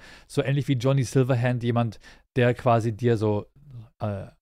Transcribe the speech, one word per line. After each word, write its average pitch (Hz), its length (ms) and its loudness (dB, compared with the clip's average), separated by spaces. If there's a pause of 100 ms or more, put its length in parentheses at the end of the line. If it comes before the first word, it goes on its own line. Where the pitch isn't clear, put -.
(260)
so - 160 -2
ähnlich 135 240 -2
wie 143 60 2
Johnny 131 320 2
Silverhand, 123 580 0
jemand, 117 380 -2 (360)
der 123 180 4
quasi 117 380 0
dir 117 240 2
so, 104 300 0 (540)
äh, 98 260 -6 (160)